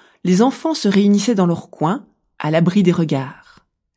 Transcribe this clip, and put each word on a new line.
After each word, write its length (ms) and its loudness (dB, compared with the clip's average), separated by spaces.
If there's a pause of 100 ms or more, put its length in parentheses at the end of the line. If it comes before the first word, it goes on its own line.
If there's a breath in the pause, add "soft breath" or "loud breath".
(240 soft breath)
les 180 2
enfants 320 0
se 140 -4
réunissaient 480 2
dans 100 2
leur 240 -4
coin, 380 -4 (320)
à 120 -4
l'abri 320 2
des 80 4
regards, 760 -6 (300)